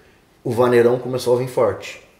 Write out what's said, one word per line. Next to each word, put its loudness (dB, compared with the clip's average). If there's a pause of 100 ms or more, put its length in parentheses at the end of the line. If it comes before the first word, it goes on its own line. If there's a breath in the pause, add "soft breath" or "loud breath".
(420 soft breath)
o -6
vaneirão 4
começou -2
a 0
vir -4
forte. -4 (200)